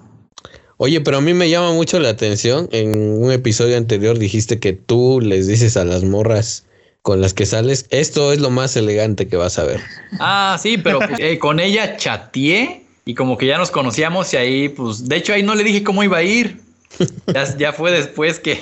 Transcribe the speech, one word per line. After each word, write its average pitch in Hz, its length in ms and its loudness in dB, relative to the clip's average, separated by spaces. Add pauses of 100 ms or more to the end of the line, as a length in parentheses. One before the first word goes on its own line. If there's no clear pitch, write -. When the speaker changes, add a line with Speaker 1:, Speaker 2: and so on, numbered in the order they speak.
(760)
Speaker 1:
Oye, 151 240 2
pero 139 160 0
a 139 40 2
mí 165 120 2
me 175 160 2
llama 170 240 2
mucho 165 260 0
la 139 100 2
atención. 113 640 0
En 107 520 0
un 127 80 4
episodio 120 460 2
anterior 113 420 2
dijiste 107 400 0
que 95 140 0
tú 123 480 2
les 95 260 2
dices 110 300 4
a 92 80 2
las 90 180 0
morras 107 640 0 (360)
con 95 200 2
las 92 120 2
que 101 120 0
sales, 117 440 0
"Esto 143 420 0
es 147 80 2
lo 139 100 0
más 127 260 0
elegante 104 520 0
que 92 100 -2
vas 87 220 -2
a 85 40 0
ver". 64 160 -2 (400)
Speaker 2:
Ah, 196 420 0
sí, 226 160 0
pero, 160 220 0
pues, 127 200 -2
eh, 156 200 -2
con 151 200 0
ella 202 380 -2
chateé 147 840 -2 (220)
y 120 100 -8
como 127 220 -2
que 127 100 -2
ya 143 100 2
nos 175 140 -2
conocíamos 151 640 -2
y 151 40 0
ahí, 135 320 0
pues, 123 400 -6
de 143 80 0
hecho, 180 160 -2
ahí 202 100 0
no 214 120 0
le 208 80 0
dije 208 200 0
cómo 202 200 0
iba 196 140 2
a 165 60 0
ir. 226 380 -2 (720)
Ya, 139 240 -2
ya 147 160 0
fue 160 180 -2
después 160 480 -2
que, 151 220 -4